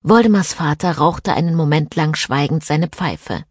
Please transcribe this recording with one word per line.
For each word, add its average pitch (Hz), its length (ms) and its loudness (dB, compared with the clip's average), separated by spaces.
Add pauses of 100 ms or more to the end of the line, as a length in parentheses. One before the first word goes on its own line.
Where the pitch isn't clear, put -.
Woldemars 208 520 4
Vater 156 440 -2
rauchte 165 360 0
einen 165 220 0
Moment 151 400 0
lang 156 200 0
schweigend 143 480 -2
seine 156 240 -2
Pfeife. 101 640 -8